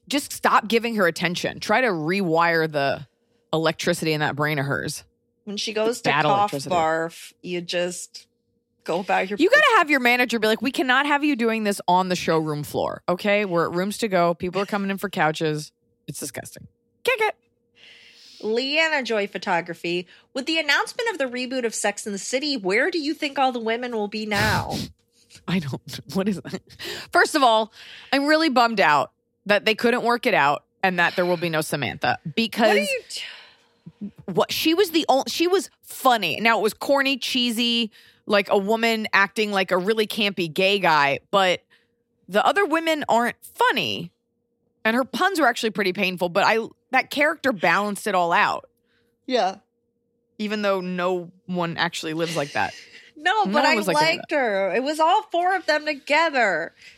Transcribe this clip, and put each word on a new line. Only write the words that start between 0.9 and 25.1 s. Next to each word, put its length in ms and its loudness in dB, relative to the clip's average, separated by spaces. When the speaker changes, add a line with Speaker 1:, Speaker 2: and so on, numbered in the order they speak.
Speaker 1:
her 120 2
attention. 540 -4
Try 180 2
to 80 2
rewire 840 2
the 380 -2
electricity 580 0
in 80 0
that 160 0
brain 240 0
of 60 -2
hers. 400 -6
Speaker 2:
When 100 -10
she 160 -6
goes 300 -2
Speaker 1:
The 80 -2
Speaker 2:
to 60 2
Speaker 1:
bad 80 2
Speaker 2:
cough, 300 2
Speaker 1:
electricity. 220 -4
Speaker 2:
barf, 560 -2
you 200 -6
just 680 -6
go 160 -2
about 300 -2
your 100 -6
Speaker 1:
You 100 4
gotta 280 6
have 120 4
your 120 2
manager 360 2
be 100 2
like, 140 2
"We 100 -2
cannot 340 2
have 180 0
you 140 2
doing 260 0
this 240 -2
on 220 2
the 80 0
showroom 460 0
floor, 440 -4
okay? 380 0
We're 200 0
at 80 -4
Rooms 260 -2
To 100 -2
Go. 240 2
People 280 -4
are 40 0
coming 260 -4
in 60 -4
for 120 -6
couches. 640 -2
It's 100 -10
disgusting." 480 -14
Kick 160 0
it. 140 -2
Speaker 2:
Leanna 640 0
Joy 240 -2
Photography. 800 -4
With 120 -6
the 140 -2
announcement 520 0
of 60 -6
the 80 -2
reboot 400 -4
of 80 -4
Sex 320 -4
and 80 -6
the 60 -8
City, 380 -4
where 340 0
do 80 -2
you 140 -4
think 260 -6
all 120 2
the 80 -4
women 360 -4
will 140 -2
be 160 -8
now? 500 0